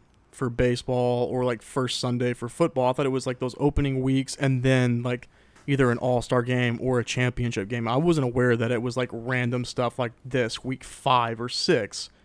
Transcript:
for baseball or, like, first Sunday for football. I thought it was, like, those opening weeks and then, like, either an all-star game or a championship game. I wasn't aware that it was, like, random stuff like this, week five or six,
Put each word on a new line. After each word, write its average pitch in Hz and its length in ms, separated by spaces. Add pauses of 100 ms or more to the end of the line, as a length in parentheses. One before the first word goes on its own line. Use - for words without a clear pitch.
(320)
for 127 180
baseball 123 760
or, 127 180
like, 120 180
first - 380
Sunday 123 320
for 113 160
football. 131 420
I - 40
thought 143 120
it 127 40
was, 131 180
like, 127 100
those 127 200
opening 139 440
weeks 135 340
and 131 280
then, 123 400
like, 123 240 (400)
either 131 240
an 120 60
all-star 123 440
game 123 400
or 127 160
a 113 60
championship 120 640
game. 117 180
I 117 100
wasn't 160 280
aware 123 320
that 117 160
it 117 100
was, 123 140
like, 127 160
random 123 520
stuff 120 360
like 117 120 (120)
this, 123 400
week 131 180
five 117 580
or 120 80
six, - 600 (140)